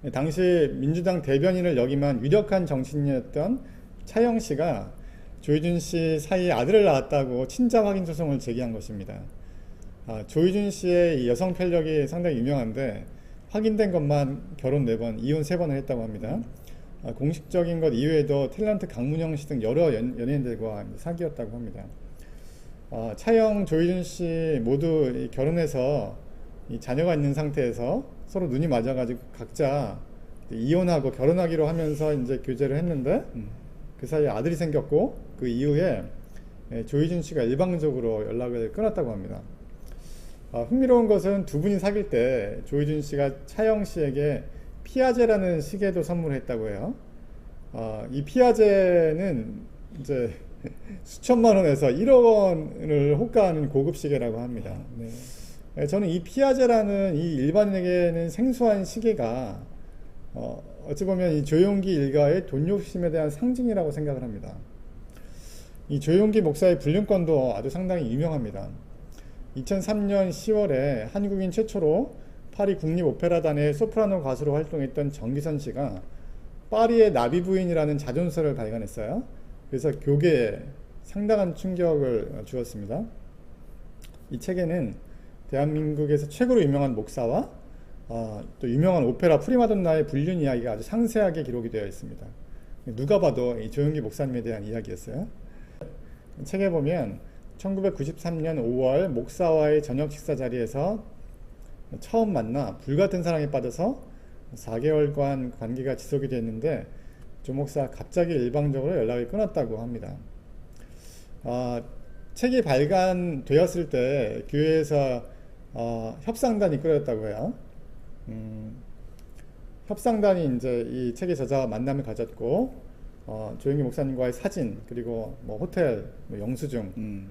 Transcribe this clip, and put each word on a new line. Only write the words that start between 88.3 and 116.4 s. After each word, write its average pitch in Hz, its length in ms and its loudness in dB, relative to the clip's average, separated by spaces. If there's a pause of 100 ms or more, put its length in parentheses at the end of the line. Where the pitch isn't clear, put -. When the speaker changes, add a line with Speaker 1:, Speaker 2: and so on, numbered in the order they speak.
Speaker 1:
또 127 100 -2
유명한 160 360 4
오페라 143 340 4
프리마돈나의 190 680 4
불륜 156 340 0
이야기가 123 320 0
아주 110 100 -6
상세하게 214 600 0
기록이 120 260 -4
되어 104 160 -2
있습니다. 107 400 -10 (680)
누가 143 240 4
봐도 123 400 2
이 110 100 -6
조용기 143 320 0
목사님에 123 400 -4
대한 107 220 -4
이야기였어요. 113 640 -6 (1160)
책에 190 260 0
보면 151 500 0 (380)
천구백구십삼 185 840 -2
년 160 180 -2
오월 131 500 2
목사와의 151 720 2
저녁 143 300 -2
식사 147 240 -4
자리에서 131 680 -2 (960)
처음 226 340 2
만나 117 440 -2
불같은 180 460 2
사랑에 160 260 0
빠져서 147 520 -2 (540)
사 113 240 -6
개월간 143 800 2
관계가 127 360 -4
지속이 139 320 -4
됐는데 117 580 -2 (580)
조 127 100 -6
목사 139 360 -2
갑자기 170 440 -2
일방적으로 139 640 0
연락이 120 300 0
끊었다고 147 500 -2
합니다. 113 380 -8 (1300)
아, 123 380 -4 (520)
책이 247 300 2
발간되었을 175 1300 2
때 123 600 0
교회에서, 143 720 2 (500)
어, 117 480 -4
협상단이 214 600 0